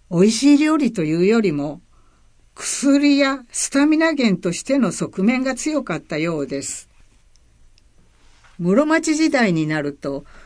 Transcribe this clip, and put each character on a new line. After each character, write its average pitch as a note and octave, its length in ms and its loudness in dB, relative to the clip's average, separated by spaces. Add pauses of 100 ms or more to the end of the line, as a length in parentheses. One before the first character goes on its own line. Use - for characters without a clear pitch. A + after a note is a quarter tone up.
美 F3+ 80 -2
味 G3+ 140 6
し C#4+ 240 4
い - 20 4
料 D#4 200 2
理 B3+ 160 -2
と F3 100 -4
い D#3 140 -2
う F3 80 2
よ A3+ 160 4
り G3 100 0
も、 C#3+ 300 -6 (720)
薬 C#4+ 640 2
や C4+ 340 0
ス - 180 -6
タ C#4 160 2
ミ D4+ 120 4
ナ D#4+ 160 2
源 A3+ 280 0
と E3+ 120 -4
し - 100 -10
て C4+ 140 -2
の G3 160 0
側 - 300 -6
面 B3+ 200 0
が B3+ 120 -4
強 D4+ 280 -4
か E3 140 -6
っ - 20 -8
た D#3 180 -10
よ D#3+ 220 -4
う C#3 80 -6
で C#3 140 -8
す。 - 260 -12 (1700)
室 G3 280 2
町 D#4+ 300 0
時 D#4 140 2
代 A#3+ 220 2
に D#3 160 0
な D#3 140 -4
る C#3+ 100 -6
と、 C#3 320 -10 (220)